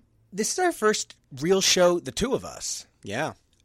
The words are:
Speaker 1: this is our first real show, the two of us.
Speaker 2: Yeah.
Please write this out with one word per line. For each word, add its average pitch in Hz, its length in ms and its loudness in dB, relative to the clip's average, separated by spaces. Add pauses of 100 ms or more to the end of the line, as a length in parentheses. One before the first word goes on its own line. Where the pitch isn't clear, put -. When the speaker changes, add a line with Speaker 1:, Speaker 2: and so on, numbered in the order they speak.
(340)
Speaker 1:
this 214 180 -4
is - 60 -8
our 359 140 2
first - 440 0 (240)
real 185 220 2
show, 175 380 4
the 135 120 -10
two 247 220 -2
of 101 100 -2
us. - 440 -10 (160)
Speaker 2:
Yeah. 120 300 -4 (320)